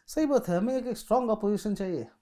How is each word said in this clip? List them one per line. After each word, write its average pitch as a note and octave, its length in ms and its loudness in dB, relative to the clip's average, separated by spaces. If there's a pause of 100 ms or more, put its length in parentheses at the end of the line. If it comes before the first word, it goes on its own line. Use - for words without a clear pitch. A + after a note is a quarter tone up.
सही D#4 200 0
बात C#4 220 2
है, F3 80 2
हमें A#3 180 0
एक B3 220 -4
स्ट्रॉन्ग A#3 340 0
अपोजिशन G#3 440 0
चाहिए, F3 320 -4 (140)